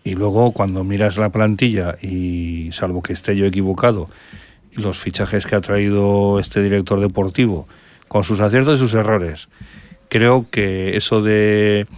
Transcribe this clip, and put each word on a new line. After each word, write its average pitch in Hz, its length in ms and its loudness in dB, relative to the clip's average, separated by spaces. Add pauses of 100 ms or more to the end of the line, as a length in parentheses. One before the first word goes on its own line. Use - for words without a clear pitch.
y 98 120 -6
luego 104 360 2
cuando 95 320 -2
miras 98 340 0
la 107 140 0
plantilla, 107 720 0
y 87 680 -4
salvo 90 300 -4
que - 120 -6
esté 98 220 -4
yo 98 120 2
equivocado, 95 640 0 (640)
los 101 260 -6
fichajes 98 480 -4
que - 80 0
ha 101 60 2
traído 101 760 2
este 98 220 -2
director 98 380 2
deportivo, 95 680 0 (400)
con 104 160 0
sus 101 180 0
aciertos 131 360 4
y 131 40 0
sus 117 120 2
errores, 104 560 0 (580)
creo 120 440 2
que 95 460 -2
eso 107 260 0
de 104 640 2 (100)